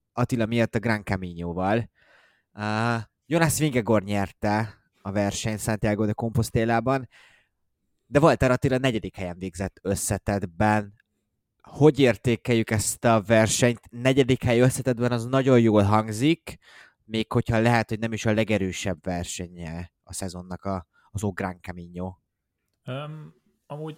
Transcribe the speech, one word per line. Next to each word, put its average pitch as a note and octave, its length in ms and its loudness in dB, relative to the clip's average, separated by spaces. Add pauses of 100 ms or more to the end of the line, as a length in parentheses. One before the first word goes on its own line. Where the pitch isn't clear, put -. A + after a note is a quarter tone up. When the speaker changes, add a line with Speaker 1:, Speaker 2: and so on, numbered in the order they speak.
(120)
Speaker 1:
Attila A#2+ 340 -2
miatt A#2 300 0
a A2+ 40 0
Gran G#2+ 240 -4
Camino-val. F#2 840 -4 (640)
Ö, G#2+ 420 -2 (300)
Jonas E3 320 0
Vingegaard A#2 480 2
nyerte G#2 720 -2 (240)
a G2+ 100 -10
versenyt G2+ 480 -2
Santiago G#2+ 460 -2
de G#2 80 0
Compostelában, A#2 960 -2 (960)
de C#3 140 2
Walter C3+ 320 4
Attila B2+ 260 2
negyedik A2+ 380 -2
helyen F2+ 240 -8
végzett F#2+ 420 -8
összetettben. G2+ 1120 -2 (680)
Hogy C#3 380 2
értékeljük A#2 720 2
ezt - 360 -2
a A2+ 160 4
versenyt? A2+ 580 2 (100)
Negyedik B2+ 540 2
hely A#2+ 160 2
összetettben B2 520 2
az A#2 140 -4
nagyon C3 340 4
jól G#2+ 240 6
hangzik, A2 720 0 (480)
még A2 260 -4
hogyha A#2 280 0
lehet, A#2 300 2
hogy G#2+ 100 -6
nem A2+ 140 -4
is G#2+ 120 -4
a G#2+ 80 2
legerősebb G2 720 -2
versenye F2 880 -8 (120)
a F#2+ 100 -20
szezonnak F2+ 520 -10
a, F#2+ 220 -6 (240)
az F#2+ 120 -8
O G2+ 80 -2
Gran F#2 300 -8
Camino. F2+ 540 -12 (680)
Speaker 2:
Öm, D3+ 500 -14 (320)
amúgy D3+ 320 -12